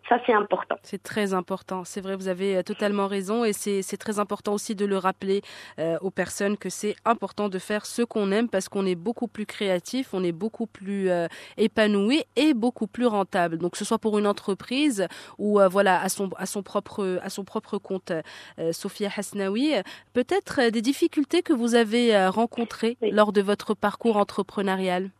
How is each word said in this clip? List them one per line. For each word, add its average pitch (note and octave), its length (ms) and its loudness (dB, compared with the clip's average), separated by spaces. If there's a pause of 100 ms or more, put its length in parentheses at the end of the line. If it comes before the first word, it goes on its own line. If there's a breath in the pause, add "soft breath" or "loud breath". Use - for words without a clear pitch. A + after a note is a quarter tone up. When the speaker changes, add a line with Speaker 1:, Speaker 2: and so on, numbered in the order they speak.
Speaker 1:
Ça, A#3+ 180 4
c'est B3 80 4
important. G3+ 480 0
Speaker 2:
C'est - 200 -10
très G3+ 300 -2
important. F#3 520 -6
C'est - 160 -12
vrai, F#3+ 160 -6
vous F#3+ 120 -8
avez, F#3+ 280 0
euh, F3+ 60 0
totalement G3+ 440 0
raison. G3+ 380 -2
Et G#3+ 80 2
c'est, G3 300 -2
c'est G3 140 -6
très G#3 220 -4
important G#3 340 -2
aussi G#3 220 -4
de G3+ 100 -2
le G3 140 0
rappeler, F#3+ 440 0 (360 loud breath)
euh, E3 240 0
aux F#3+ 80 -4
personnes G3+ 480 -2
que F#3+ 100 -8
c'est G#3 360 -6
important G#3 440 0
de F#3 100 -4
faire G#3 280 -4
ce - 160 -4
qu'on G3+ 300 0
aime A3+ 160 2
parce F#3+ 200 -2
qu'on G3 160 -2
est F3+ 120 0
beaucoup G#3+ 320 -4
plus G#3+ 180 -8
créatif, G3+ 680 -2
on F#3 120 0
est F3 80 0
beaucoup G#3+ 340 -6
plus, G3 420 -4
euh, F3 200 2 (280 loud breath)
épanoui G#3+ 680 4 (120)
et D4+ 160 4
beaucoup A#3 360 0
plus B3 180 -2
rentable. F#3 520 2
Donc, F3 140 -2
que - 60 -10
ce G#3 60 -4
soit A3 160 0
pour G#3 180 0
une G#3 80 2
entreprise G3+ 800 0 (320 loud breath)
ou, G#3 220 4
euh, F#3+ 80 10
voilà, F#3 340 6
à F#3+ 60 -2
son, G3 280 -4
à F#3 100 -8
son G3+ 180 -6
propre, G3 580 -4
à G3 80 -8
son G3+ 140 -8
propre - 340 -6
compte. F#3+ 320 -8 (480 loud breath)
Euh, E3 140 -2
Sophia G3+ 440 -6
Hasnaoui, G#3 580 0 (400 loud breath)
peut-être, C#4+ 460 0
euh, A#3 100 6
des A3 120 -2
difficultés D#4 600 2
que - 100 0
vous A#3+ 240 2
avez, A#3 380 4
euh, F#3+ 140 6
rencontrées A3+ 720 0
Speaker 1:
Oui. G#3 100 0
Speaker 2:
lors G#3 200 6
de G3+ 80 4
votre G3+ 340 0
parcours G#3 420 0
entrepreneurial ? F#3+ 1040 0